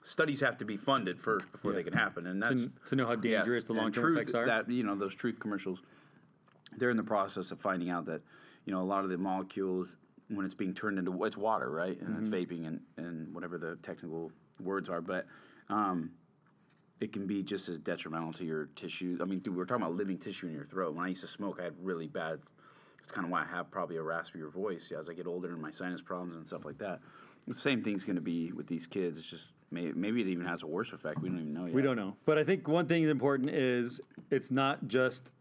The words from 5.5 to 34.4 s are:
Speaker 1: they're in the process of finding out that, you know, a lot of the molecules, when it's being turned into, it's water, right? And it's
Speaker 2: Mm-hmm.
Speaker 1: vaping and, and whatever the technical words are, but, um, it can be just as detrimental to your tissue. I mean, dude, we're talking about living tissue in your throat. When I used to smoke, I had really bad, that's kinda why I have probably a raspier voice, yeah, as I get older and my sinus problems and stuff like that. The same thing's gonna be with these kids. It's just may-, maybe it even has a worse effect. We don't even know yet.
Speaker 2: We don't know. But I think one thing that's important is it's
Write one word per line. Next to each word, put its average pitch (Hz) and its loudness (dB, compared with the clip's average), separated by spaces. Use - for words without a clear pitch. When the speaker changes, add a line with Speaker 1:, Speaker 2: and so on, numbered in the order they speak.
Speaker 1:
they're 123 4
in 117 4
the 110 4
process 98 0
of 92 -10
finding 90 2
out 85 -2
that, 80 -4
you 98 -4
know, 95 0
a 92 0
lot 98 4
of 95 0
the 90 0
molecules, 92 -2
when 101 0
it's 95 -4
being 92 0
turned 98 0
into, 92 0
it's 107 0
water, 101 2
right? 82 -2
And 92 -4
it's 110 -2
Speaker 2:
Mm-hmm. 90 0
Speaker 1:
vaping 82 -4
and, 80 -4
and 82 -8
whatever 87 -6
the 82 -4
technical 82 -6
words 95 -2
are, 87 -2
but, 90 -2
um, 92 2
it 107 -4
can 98 -4
be 98 0
just 95 -4
as 85 -4
detrimental 82 -4
to 87 -8
your 78 -2
tissue. 90 -4
I - 0
mean, 92 0
dude, 92 -4
we're 92 0
talking 117 0
about 85 0
living 95 0
tissue 95 -8
in 80 -4
your 71 -8
throat. 85 -2
When 85 -4
I 92 -2
used 92 -4
to 101 -8
smoke, 95 -6
I 90 -4
had 85 -6
really 85 -2
bad, 80 -4
that's - -20
kinda 90 -2
why 85 2
I - 0
have 82 -6
probably 85 -2
a 80 -2
raspier 80 -4
voice, 90 -4
yeah, 82 -4
as 80 -8
I 85 -8
get 85 -6
older 87 -4
and 82 -6
my 78 -6
sinus 87 -6
problems 90 -6
and 80 -12
stuff 82 -8
like 73 -10
that. 92 -4
The 123 -6
same 131 0
thing's 101 0
gonna 92 0
be 85 -2
with - -8
these 82 -4
kids. 87 -2
It's - -10
just - -14
may-, 85 -2
maybe 107 0
it 101 2
even 87 0
has 85 -2
a 80 -8
worse 87 -2
effect. 76 -4
We 90 -2
don't 92 -2
even 76 -4
know 85 -4
yet. 85 -2
Speaker 2:
We 131 6
don't 131 4
know. 101 -4
But 156 6
I 151 6
think 185 2
one 165 6
thing 165 6
that's 151 6
important 135 4
is 123 2
it's 139 2